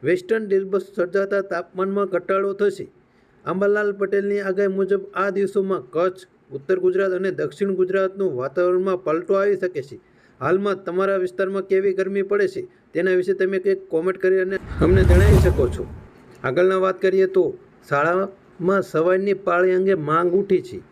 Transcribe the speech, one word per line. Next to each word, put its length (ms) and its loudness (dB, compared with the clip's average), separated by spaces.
વેસ્ટર્ન 440 -2
ડિસ્ટર્બન્સ 360 -2
સર્જાતા 440 -2
તાપમાનમાં 640 -4
ઘટાડો 460 -2
થશે. 380 -2
આંબાલાલ 480 0
પટેલની 480 -2
આગાહી 280 0
મુજબ 320 0
આ 160 0
દિવસોમાં 600 -2
કચ્છ, 360 -2
ઉત્તર 260 -4
ગુજરાત 340 0
અને 180 -2
દક્ષિણ 440 -4
ગુજરાતનું 640 0
વાતાવરણમાં 680 0
પલટો 300 0
આવી 220 2
શકે 260 -4
છે. 180 -16
હાલમાં 440 -2
તમારા 320 -2
વિસ્તારમાં 500 -4
કેવી 260 0
ગરમી 300 -2
પડે 260 0
છે 200 -10
તેના 160 0
વિશે 220 0
તમે 260 -2
કંઈક 300 -2
કોમેન્ટ 320 -2
કરી 200 2
અને 160 -2
અમને 240 4
જણાવી 340 8
શકો 300 4
છો. 180 -8
આગળના 320 2
વાત 260 -2
કરીએ 240 4
તો 320 0
શાળામાં 960 0
સવારની 520 2
પાળી 380 2
અંગે 220 2
માંગ 380 0
ઉઠી 280 2
છે. 320 -14